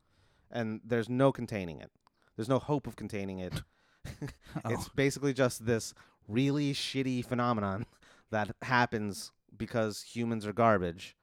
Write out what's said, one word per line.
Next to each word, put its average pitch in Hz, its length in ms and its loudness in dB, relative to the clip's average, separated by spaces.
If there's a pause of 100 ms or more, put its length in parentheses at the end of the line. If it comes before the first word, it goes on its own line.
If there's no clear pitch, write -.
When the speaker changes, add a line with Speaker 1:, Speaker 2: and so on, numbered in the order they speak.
(500)
Speaker 1:
and 110 340 -2
there's 117 240 2
no 127 240 6
containing 92 480 -6
it. 50 100 -16 (460)
There's 113 120 -4
no 131 100 4
hope 147 280 -2
of 117 100 -10
containing 98 440 -6
it. 90 180 -6
<laughs> - 40 -8 (1040)
It's 113 220 -2
Speaker 2:
Oh. - 80 -18
Speaker 1:
basically 139 400 2
just 120 320 2
this 113 260 0 (360)
really 139 440 2
shitty 131 540 -2
phenomenon 113 580 0 (240)
<laughs> - 220 -20
that 104 320 -2
happens 113 720 2 (240)
because 107 460 -2
humans 117 440 -4
are 104 60 -2
garbage, 95 720 4